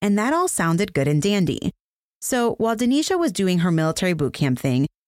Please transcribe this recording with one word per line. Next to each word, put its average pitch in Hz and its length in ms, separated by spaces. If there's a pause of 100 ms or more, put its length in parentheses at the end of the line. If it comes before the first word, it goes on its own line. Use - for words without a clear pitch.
and 202 180
that 240 140
all 349 160
sounded 180 460
good 139 120
and 147 140
dandy. 190 520 (500)
So 240 320
while 226 200
Denisha 269 440
was 320 140
doing 185 260
her 175 120
military 160 440
boot 143 180
camp 131 260
thing, 135 280 (220)